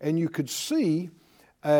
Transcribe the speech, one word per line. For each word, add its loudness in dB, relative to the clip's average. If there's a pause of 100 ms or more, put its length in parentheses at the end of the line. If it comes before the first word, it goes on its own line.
And 0
you 0
could -4
see, -2 (540)
uh, 0 (120)